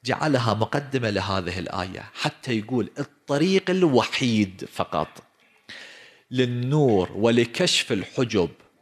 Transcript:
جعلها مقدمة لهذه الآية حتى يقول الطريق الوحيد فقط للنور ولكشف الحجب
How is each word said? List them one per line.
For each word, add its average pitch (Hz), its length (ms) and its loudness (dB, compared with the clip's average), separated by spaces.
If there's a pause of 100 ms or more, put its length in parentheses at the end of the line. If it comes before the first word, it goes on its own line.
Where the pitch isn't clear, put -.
جعلها 123 500 0
مقدمة 123 560 -2
لهذه 92 500 -4
الآية 92 540 -8
حتى 131 460 -4
يقول 110 300 -4 (100)
الطريق 160 680 0
الوحيد 120 1040 2
فقط - 500 -4 (1080)
للنور 123 800 2
ولكشف 117 800 2
الحجب 104 580 0 (320)